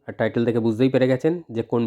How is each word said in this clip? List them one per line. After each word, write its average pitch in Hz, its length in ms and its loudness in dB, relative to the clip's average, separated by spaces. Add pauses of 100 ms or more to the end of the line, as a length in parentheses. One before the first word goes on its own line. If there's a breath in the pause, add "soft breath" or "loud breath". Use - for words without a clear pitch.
আর 107 60 -12
টাইটেল 117 320 0
দেখে 117 140 0
বুঝতেই 113 300 2
পেরে 127 180 2
গেছেন 131 260 0 (160)
যে 113 140 -4
কোন 120 240 -2